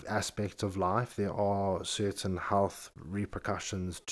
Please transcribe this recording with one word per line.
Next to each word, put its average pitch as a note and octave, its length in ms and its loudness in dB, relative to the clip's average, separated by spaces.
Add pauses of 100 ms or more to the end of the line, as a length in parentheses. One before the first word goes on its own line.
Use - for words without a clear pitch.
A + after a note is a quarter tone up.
aspect G#2+ 560 -2
of F#2+ 140 0
life, G2 400 2
there G2+ 160 0
are G2 500 2
certain F#2+ 540 0
health - 580 2
repercussions F#2 1040 -4 (120)